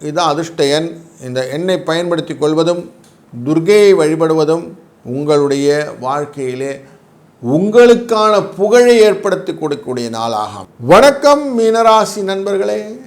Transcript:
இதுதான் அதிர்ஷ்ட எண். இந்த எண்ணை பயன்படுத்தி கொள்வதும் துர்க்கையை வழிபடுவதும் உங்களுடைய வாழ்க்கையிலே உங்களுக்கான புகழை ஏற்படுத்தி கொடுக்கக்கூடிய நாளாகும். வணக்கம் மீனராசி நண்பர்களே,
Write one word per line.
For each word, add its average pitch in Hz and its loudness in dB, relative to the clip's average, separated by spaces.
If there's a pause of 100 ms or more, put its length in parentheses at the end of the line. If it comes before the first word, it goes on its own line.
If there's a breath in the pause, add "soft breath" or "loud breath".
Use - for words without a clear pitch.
இதுதான் 151 -2
அதிர்ஷ்ட 160 -4 (120)
எண். 160 -4 (380)
இந்த 127 -6 (160)
எண்ணை 180 -2 (120)
பயன்படுத்தி 165 -4
கொள்வதும் 160 -2 (640 soft breath)
துர்க்கையை 196 4 (100)
வழிபடுவதும் 160 0 (500)
உங்களுடைய 143 0 (360)
வாழ்க்கையிலே 135 -6 (840 soft breath)
உங்களுக்கான 214 4 (160)
புகழை 240 4 (120)
ஏற்படுத்தி 190 -4
கொடுக்கக்கூடிய 131 -6 (100)
நாளாகும். 107 -6 (220)
வணக்கம் 285 4 (140)
மீனராசி 220 2
நண்பர்களே, 202 -4 (260)